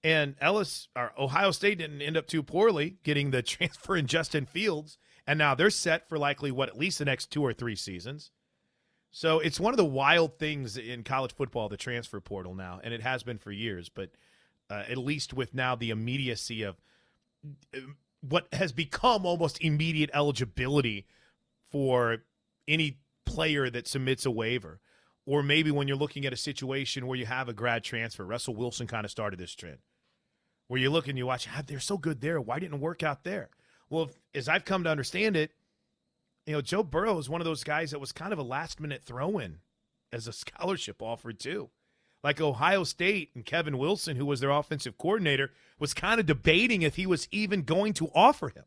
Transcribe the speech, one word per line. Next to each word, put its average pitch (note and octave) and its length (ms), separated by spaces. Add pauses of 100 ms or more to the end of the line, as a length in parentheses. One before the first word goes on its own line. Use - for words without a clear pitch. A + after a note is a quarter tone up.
And D3+ 380
Ellis, F#3 520
or A#2+ 240
Ohio D3+ 320
State G3+ 280
didn't D3+ 240
end D#3 160
up D#3 80
too D#3+ 160
poorly F3 600
getting C#3+ 280
the B2+ 120
<laughs> - 0
transfer - 540
in D3 100
Justin D#3 380
Fields, E3 540 (280)
and D3 120
now D3 160
they're E3+ 160
set E3+ 360
for D#3 120
likely, C#3+ 320
what, B2+ 180
at G#2+ 100
least E3+ 200
the D3 80
next C3 240
two D3+ 120
or B2 120
three A2+ 220
seasons. G2+ 540 (840)
So D#3+ 280
it's D#3 180
one G#3+ 140
of C#4 40
the - 80
wild D3 540
things C#3 380
in A#2+ 260
college C3 320
football, A#2+ 340
the G2+ 80
transfer A#2 440
portal F#2 340
now, F#2 300
and A#2 100
it A2 80
has B2 220
been A#2+ 140
for G#2+ 120
years, G2+ 380
but, F#2+ 220 (600)
uh, G2+ 180
at B2 100
least C3+ 360
with B2+ 180
now B2+ 220
the A#2 160
immediacy A#2 720
of, G2 140 (1000)
uh, C3+ 60 (400)
what D#3 320
has E3 180
become F#3+ 560
almost E3+ 340
immediate D#3 540
eligibility C3 920 (680)
for B2 460 (500)
any D3+ 300 (280)
player D3+ 420
that A#2+ 200
submits C3 360
a C3+ 60
waiver. A2+ 500 (460)
Or C#3+ 160
maybe D3+ 300
when C#3+ 160
you're C#3 80
looking C#3+ 280
at C3+ 80
a B2 40
situation C3+ 720
where B2+ 100
you A#2+ 80
have B2+ 220
a A#2+ 40
grad A#2 300
transfer, A2+ 420
Russell A2+ 300
Wilson A#2+ 320
kinda G#2+ 220
started G2+ 320
this F2 160
trend, D2 220 (880)
where C3 120
you C3 100
look D#3 180
and C3+ 100
you B2+ 80
watch, B2+ 260
"Ah, D3 140
they're C#3 140
so G3 180
good D3 220
there. D3+ 200
Why A#2+ 200
didn't E3+ 140
it C#3 60
work D#3+ 220
out D3 220
there?" F#3+ 260 (380)
Well, D#3+ 160
if, - 160 (160)
as C3 120
I've F3 160
come F#3 200
to E3 60
understand F3 460
it, D#3 140 (960)
you D3+ 80
know, D3 80
Joe F#3 200
Burrow F3+ 360
is C3 100
one E3+ 120
of E3 40
those D#3+ 180
guys D3+ 300
that D3 80
was C3+ 120
kind F#3+ 200
of F3+ 60
a D3 40
last-minute C#3+ 600
throw-in B2 560 (500)
as A#2 160
a A#2 60
scholarship - 720
offer, A2+ 300
too. C#3+ 380 (540)
Like D3 160
Ohio D#3+ 420
State F3+ 520
and A#2+ 100
Kevin D3 340
Wilson, D#3 380
who C#3 100
was C#3 140
their C#3 100
offensive C#3+ 480
coordinator, D#3 540 (260)
was C#3+ 160
kinda A3 300
debating F3 580
if D3+ 140
he F#3 100
was F3+ 240
even G3+ 320
going F#3+ 320
to D#3+ 180
offer G3 360
him. - 180